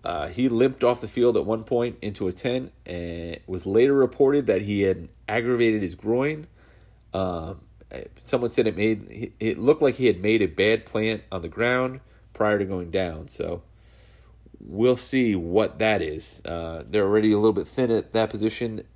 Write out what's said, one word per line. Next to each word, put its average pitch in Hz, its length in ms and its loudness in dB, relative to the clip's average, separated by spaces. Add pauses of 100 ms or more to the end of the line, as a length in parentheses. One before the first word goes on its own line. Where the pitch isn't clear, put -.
uh, 78 260 -6
he 123 200 -2
limped 123 340 2
off 120 200 2
the 107 60 -10
field 120 280 2
at - 80 0
one 110 180 -2
point 120 380 -2
into 101 260 -6
a 90 60 -2
tent 127 400 -6 (140)
and 85 600 -10
was 92 200 -8
later 120 280 6
reported 135 520 4
that 101 160 2
he 101 200 0
had 90 280 0 (180)
aggravated 117 540 2
his 90 120 -6
groin. 139 520 -2 (680)
Uh, 87 420 -4 (640)
someone 120 280 -2
said 117 180 2
it 107 100 -2
made, 107 600 -2
it 110 200 -2
looked 143 240 2
like 131 140 2
he 127 100 2
had 92 160 2
made 107 180 2
a 98 60 2
bad 98 400 0
plant 110 440 -4
on 92 120 -8
the 82 60 -10
ground 127 520 -2 (320)
prior 107 260 0
to 101 60 0
going 90 260 -6
down. 82 380 -4
So - 340 -8 (960)
we'll 113 380 2
see 123 400 0
what 87 440 0
that 107 200 2
is. 78 460 -8
Uh, 82 400 -8
they're 104 180 2
already 107 280 4
a 104 40 6
little 107 160 4
bit 90 160 -2
thin 127 220 0
at 113 220 0
that 110 180 0
position 110 540 -4 (120)